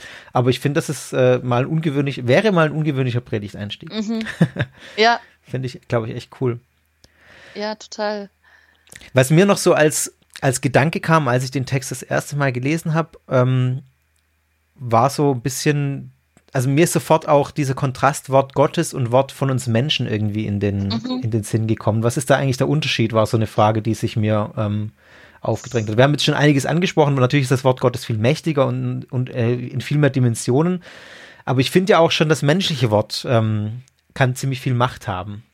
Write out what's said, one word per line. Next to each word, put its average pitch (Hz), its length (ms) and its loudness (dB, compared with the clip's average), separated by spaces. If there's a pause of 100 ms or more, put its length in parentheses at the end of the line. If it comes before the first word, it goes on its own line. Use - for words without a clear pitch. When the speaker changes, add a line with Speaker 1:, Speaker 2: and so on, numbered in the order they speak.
(320)
Speaker 1:
aber 127 180 2
ich 123 100 0
find, 143 160 -2
das 160 120 -2
ist, - 240 -8
äh, 127 300 4
mal 123 200 0
ein 139 40 -4
ungewöhnlich, 143 600 -2
wäre 196 240 4
mal 165 140 4
ein 143 60 -2
ungewöhnlicher 135 480 -2
Predigteinstieg. 101 720 -8
Speaker 2:
Mhm. 220 280 -4 (440)
Speaker 1:
<laughs> - 320 -18
Speaker 2:
Ja. 226 240 4 (220)
Speaker 1:
Find 131 220 -8
ich, - 240 -10
glaub 113 180 -2
ich, 120 80 -10
echt - 160 -14 (100)
cool. 120 200 -2 (960)
Speaker 2:
Ja, 208 200 -6
total. 208 560 -8 (840)
Speaker 1:
Was 131 180 4
mir 170 160 6
noch 202 120 4
so 175 160 4
als, 151 400 0 (260)
als 135 200 0
Gedanke 139 400 2
kam, 160 280 2
als 127 160 2
ich 131 60 -6
den 131 160 -4
Text 135 240 -4
das 131 120 -10
erste 139 340 -4
Mal 139 160 0
gelesen 151 420 -2
hab, 160 220 -2 (120)
ähm, 127 540 2 (920)
war 117 360 2
so 143 220 0
ein 127 80 -4
bisschen, 139 720 -4 (400)
also 131 160 0
mir 143 160 4
ist 175 80 0
sofort 160 360 0
auch 143 220 4
dieser 135 240 -2
Kontrast 135 560 -2
Wort 135 240 2
Gottes 151 380 0
und 120 200 -4
Wort 135 200 2
von 135 180 -2
uns 131 160 -4
Menschen 123 400 0
irgendwie 107 400 -2
in 101 140 -2
den, 101 300 0
Speaker 2:
Mhm. 254 320 -4
Speaker 1:
in 110 80 -4
den 110 140 0
Sinn 110 220 -2
gekommen. 110 360 0
Was 120 140 0
ist - 120 -4
da 135 80 4
eigentlich 135 220 0
der 139 100 0
Unterschied, 139 440 0
war 110 140 4
so - 100 0
eine 110 100 2
Frage, 110 360 2
die 110 120 0
sich - 220 -6
mir, 107 400 0
ähm, 107 360 -4 (480)
aufgedrängt 110 480 -4
hat. 107 80 -2
Wir 127 80 6
haben 147 80 4
jetzt 143 120 -2
schon 151 100 2
einiges 139 320 2
angesprochen, 156 460 0
aber 135 80 0
natürlich 127 240 2
ist 127 80 0
das 131 120 0
Wort 127 160 2
Gottes 123 240 0
viel 113 140 -4
mächtiger 139 480 0
und, 127 460 -6
und, 127 180 -4
äh, 123 240 0
in 123 260 -8
viel 143 180 -4
mehr 143 120 4
Dimensionen. 135 720 0 (640)
Aber 127 160 0
ich 131 100 0
find 185 180 2
ja 190 120 6
auch 165 100 4
schon, 160 180 0
das 156 140 0
menschliche 143 480 0
Wort, - 380 0
ähm, 110 540 -2 (320)
kann 127 200 0
ziemlich 135 260 -6
viel 131 140 -2
Macht - 340 -2
haben. 101 460 -8